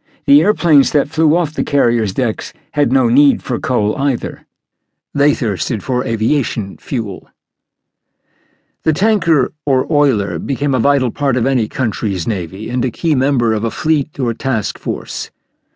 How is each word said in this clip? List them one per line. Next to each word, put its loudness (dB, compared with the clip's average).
The 6
airplanes 4
that 2
flew 2
off -2
the -2
carriers' 0
decks -4
had 2
no 2
need 4
for -2
coal 0
either. -4
They 2
thirsted -4
for -2
aviation -2
fuel. -6
The 2
tanker 2
or 0
oiler 0
became -2
a 0
vital 2
part -2
of 0
any 0
country's -4
navy -6
and -2
a 0
key 0
member 2
of -2
a -2
fleet -2
or 0
task -4
force. -6